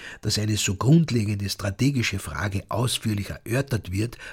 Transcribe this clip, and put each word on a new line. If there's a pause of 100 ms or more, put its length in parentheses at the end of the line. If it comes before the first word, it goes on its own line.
(200)
dass
eine
so
grundlegende
strategische
Frage
ausführlich
erörtert
wird, (140)